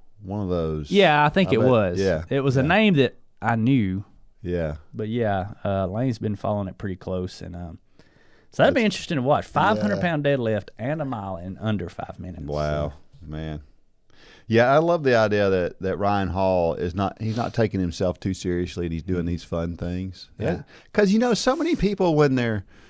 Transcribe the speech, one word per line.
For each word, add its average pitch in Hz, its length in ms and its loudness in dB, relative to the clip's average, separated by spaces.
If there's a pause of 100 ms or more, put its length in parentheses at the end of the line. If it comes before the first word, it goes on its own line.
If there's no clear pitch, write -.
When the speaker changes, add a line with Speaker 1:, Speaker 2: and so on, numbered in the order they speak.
(240)
Speaker 1:
One 98 180 -6
of 92 80 -4
those. 80 420 -2
Speaker 2:
Yeah, 160 340 6
I 156 40 6
think 185 200 2
Speaker 1:
I 180 40 2
Speaker 2:
it 113 60 4
Speaker 1:
bet. 131 100 4
Speaker 2:
was. 98 300 2
Speaker 1:
Yeah. 87 300 2
Speaker 2:
It 135 120 0
was 135 160 2
a 135 40 2
Speaker 1:
Yeah. 139 60 2
Speaker 2:
name 202 280 4
that 135 200 2 (260)
I 113 140 0
knew. 110 480 0 (400)
Speaker 1:
Yeah. 82 340 -4 (160)
Speaker 2:
But 107 160 -8
yeah, 104 440 -2 (100)
uh, 98 240 -2
Lane's 113 320 -2
been 107 160 -4
following 101 320 -4
it 92 120 -12
pretty 95 160 -6
close, 92 460 -6
and, 85 140 -14
um, 87 220 -12 (760)
so - 120 2
that'd - 100 4
be 247 80 0
Speaker 1:
That's 220 40 2 (100)
Speaker 2:
interesting - 220 -6
to 127 40 -2
watch. 127 240 0
Five 202 340 0
hundred 208 180 -2
Speaker 1:
Yeah. 190 40 -4
Speaker 2:
pound 160 240 -2
deadlift 120 440 0 (100)
and 147 220 -4
a 143 40 -6
mile 98 320 -8
in 90 220 -10
under 98 300 -2
five - 300 -12
minutes. 87 260 -12
Speaker 1:
Wow, 73 480 -2 (280)
Speaker 2:
So. 76 60 -18
Speaker 1:
man. 78 340 -8 (840)
Yeah, 117 260 4
I 147 60 6
love 165 240 2
the 127 120 4
idea 104 340 4
that, 92 320 0
that 92 160 -2
Ryan 101 320 0
Hall 90 440 2
is 87 200 -4
not, 95 280 -4
he's 110 160 -4
not 113 160 -4
taking 101 260 0
himself 90 400 -2
too 95 140 -2
seriously, 87 540 -4
and 82 60 -4
he's 80 100 -6
doing 87 220 -2
these 87 180 -4
fun 85 340 -6
things. 90 600 -8
Speaker 2:
Yeah. 104 160 -6
Speaker 1:
Yeah. 147 80 -8 (300)
'Cause, 208 200 2
you 220 80 4
know, 247 140 2
so 262 220 0
many 330 200 0
people 190 400 0
when 147 200 4
they're, 117 300 -2 (240)